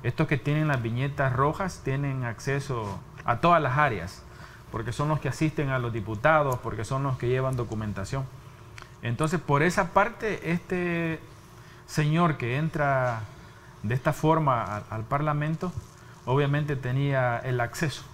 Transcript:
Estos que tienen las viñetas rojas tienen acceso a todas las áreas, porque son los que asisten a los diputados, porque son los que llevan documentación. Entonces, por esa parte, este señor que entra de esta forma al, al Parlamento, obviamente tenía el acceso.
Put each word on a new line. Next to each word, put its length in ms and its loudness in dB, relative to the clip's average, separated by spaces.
Estos 240 0
que 100 2
tienen 300 2
las 140 2
viñetas 500 0
rojas 540 0
tienen 400 -2
acceso 760 -4
a 140 2
todas 240 6
las 160 2
áreas, 440 2
porque 220 -4
son 160 0
los 140 0
que 80 -2
asisten 400 0
a 100 2
los 140 -2
diputados, 680 2
porque 240 -6
son 200 -2
los 140 -2
que 120 -2
llevan 260 0
documentación. 680 -4
Entonces, 380 0
por 240 2
esa 300 2
parte, 580 0
este 680 -2
señor 480 2
que 220 -2
entra 640 2
de 140 0
esta 160 0
forma 520 4
al, 260 -6
al 160 -6
Parlamento, 680 -2
obviamente 500 2
tenía 640 2
el 220 0
acceso. 420 -2